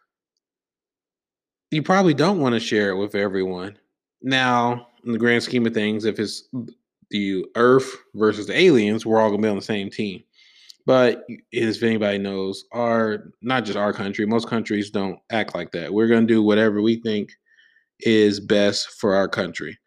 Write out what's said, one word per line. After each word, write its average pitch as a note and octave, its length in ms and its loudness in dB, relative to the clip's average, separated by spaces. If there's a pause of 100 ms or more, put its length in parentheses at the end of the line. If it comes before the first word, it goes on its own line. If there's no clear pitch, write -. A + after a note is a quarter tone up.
(1700)
you D#3 120 -2
probably F#3 320 4
don't E3 260 2
wanna A#2+ 180 2
share G#2 300 0
it F#2+ 80 -2
with G2+ 180 -4
everyone. F#2+ 640 -4 (440)
Now, B2 680 0 (180)
in A#2+ 80 -4
the A2 60 -2
grand A#2+ 240 2
scheme A#2+ 240 0
of A2+ 60 -2
things, G#2+ 300 -2
if G#2+ 160 -2
it's - 300 -8 (640)
the G2 340 -4 (100)
Earth B2+ 400 4 (200)
versus G#2 320 0
the G2 120 -4
aliens, A2+ 460 4
we're A2 160 2
all A2 80 4
gonna G#2 140 0
be A2 40 2
on G2+ 80 0
the F#2+ 60 -6
same G2+ 280 -6
team. G2 340 -8 (640)
But B2+ 440 2
y-, A#2 80 -14 (140)
if A2+ 320 -2
anybody G#2+ 340 0
knows, G2 540 -6
our, A2+ 600 -2 (100)
not B2 240 -2
just G2+ 120 -4
our G#2 160 0
country, G2+ 320 -4
most A2+ 220 0
countries G#2 420 -4
don't G2 300 -6 (120)
act G#2+ 240 -4
like E2+ 160 -8
that. E2+ 220 -6
We're A2 140 2
gonna A#2 180 4
do A2 180 4
whatever G#2 380 4
we A2+ 200 0
think G#2+ 300 -4 (680)
is G#2 400 4
best G2+ 500 0 (100)
for G2+ 160 0
our F#2+ 120 2
country. D#2+ 600 -8